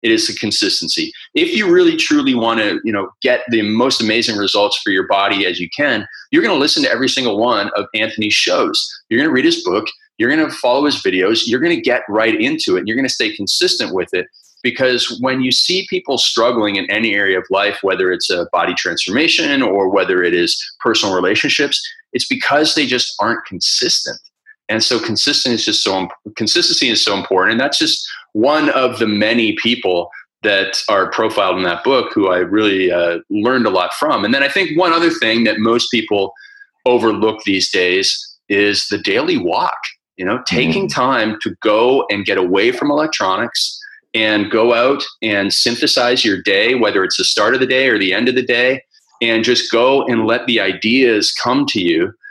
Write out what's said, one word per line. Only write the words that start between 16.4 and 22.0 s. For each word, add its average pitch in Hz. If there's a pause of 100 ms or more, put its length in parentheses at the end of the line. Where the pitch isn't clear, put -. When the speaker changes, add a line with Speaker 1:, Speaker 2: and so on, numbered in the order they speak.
Speaker 1:
in 92
any 107
area 95
of 90
life, 101
whether 92
it's 175
a 87
body 87
transformation 139
or 98
whether 92
it 87
is - (160)
personal 110
relationships, 113 (320)